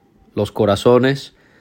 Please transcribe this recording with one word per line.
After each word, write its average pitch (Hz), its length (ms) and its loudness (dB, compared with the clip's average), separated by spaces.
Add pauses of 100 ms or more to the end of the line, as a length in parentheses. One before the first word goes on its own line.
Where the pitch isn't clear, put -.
(340)
los 104 180 -6
corazones 123 840 0 (260)